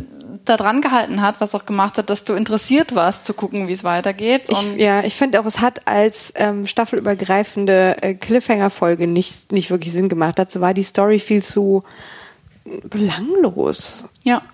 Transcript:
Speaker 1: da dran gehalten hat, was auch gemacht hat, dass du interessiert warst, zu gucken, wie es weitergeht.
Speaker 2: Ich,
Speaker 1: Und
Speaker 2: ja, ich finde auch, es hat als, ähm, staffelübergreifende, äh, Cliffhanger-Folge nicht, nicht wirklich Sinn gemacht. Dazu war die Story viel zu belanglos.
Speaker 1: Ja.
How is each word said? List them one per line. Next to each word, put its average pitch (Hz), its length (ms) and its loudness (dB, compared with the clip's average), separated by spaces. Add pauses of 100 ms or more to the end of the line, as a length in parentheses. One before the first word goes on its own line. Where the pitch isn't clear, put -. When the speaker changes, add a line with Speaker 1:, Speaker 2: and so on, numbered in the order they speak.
(440)
Speaker 1:
da 233 120 4
dran 220 240 0
gehalten 247 400 0
hat, 202 200 0
was 208 140 -2
auch 202 120 -8
gemacht 202 320 0
hat, 202 120 -4
dass 202 140 -4
du - 100 -4
interessiert 220 600 0
warst, 180 300 0
zu 208 100 -6
gucken, 196 340 -6
wie 175 40 -6
es 185 120 -8
weitergeht. 196 640 0
Speaker 2:
Ich, 202 100 0
Speaker 1:
Und 202 200 -2
Speaker 2:
ja, 202 260 4
ich 214 120 -4
finde 247 240 2
auch, 214 60 -2
es 214 140 -4
hat 247 260 0
als, 214 500 0
ähm, 208 300 0
staffelübergreifende, 196 1400 0
äh, 190 120 -2
Cliffhanger-Folge 196 920 0
nicht, - 460 -2
nicht 196 180 0
wirklich 170 220 -2
Sinn 185 160 0
gemacht. 165 300 0
Dazu 190 220 -2
war 180 140 2
die 190 100 0
Story 208 360 2
viel 208 220 2
zu 196 420 0 (1000)
belanglos. 208 1200 -2 (200)
Speaker 1:
Ja. 240 180 2 (120)